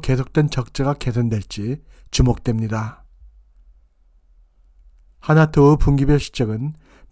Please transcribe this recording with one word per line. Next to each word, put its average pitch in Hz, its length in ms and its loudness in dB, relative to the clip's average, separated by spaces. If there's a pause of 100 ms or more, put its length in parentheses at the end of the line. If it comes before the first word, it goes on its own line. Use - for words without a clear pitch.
계속된 135 480 -2
적자가 135 420 -4
개선될지 117 880 -4 (300)
주목됩니다. 110 920 -2 (2250)
하나투어 156 580 4
분기별 143 420 2
실적은 120 540 -6 (380)